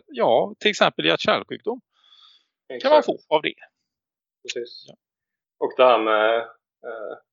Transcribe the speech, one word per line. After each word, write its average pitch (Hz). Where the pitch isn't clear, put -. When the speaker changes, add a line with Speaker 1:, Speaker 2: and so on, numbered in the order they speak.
Speaker 1:
ja, 196
till 214
exempel 170
hjärt-kärlsjukdom. 165
Kan 269
man 302
Speaker 2:
Exakt. -
Speaker 1:
få -
av 151
det. 156
Speaker 2:
Precis. -
Speaker 1:
Ja. -
Speaker 2:
Och 113
det 127
här 120
med, 110
eh, 113